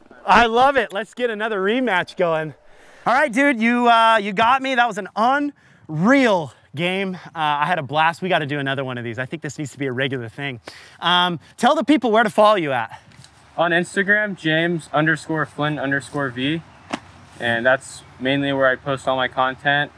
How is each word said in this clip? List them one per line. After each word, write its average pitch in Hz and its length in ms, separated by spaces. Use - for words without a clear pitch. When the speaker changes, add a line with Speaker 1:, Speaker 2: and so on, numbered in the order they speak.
Speaker 1:
sometime. - 180
Speaker 2:
I 202 180
love 247 320
it. 208 160
Let's 196 220
get 240 160
another 214 280
rematch 202 560
going. 160 380
All 220 120
right, 285 180
dude, 277 260
you, 240 300
uh, 226 280
you 214 140
got 226 300
me. 262 140
That 240 120
was 208 120
an 190 160
unreal 226 1400
game. 185 420
Uh, - 80
I 151 320
had 175 100
a 160 60
blast. 156 380
We 180 80
gotta 160 180
do 147 100
another 139 260
one 127 140
of 120 60
these. 117 160
I 127 80
think - 160
this 147 160
needs 143 140
to - 40
be 139 80
a 135 60
regular 127 360
thing. 135 320
Um, 175 400
tell 254 200
the 302 80
people 269 280
where 220 120
to 214 60
follow 214 260
you 156 160
at. 117 280
Speaker 1:
On 170 160
Instagram, 196 640
James 160 560
underscore 156 540
Flynn 151 320
underscore 139 520
V. 139 340
And 117 260
that's 135 360
mainly 139 340
where 135 140
I 127 100
post 135 300
all 131 100
my 127 100
content. 135 720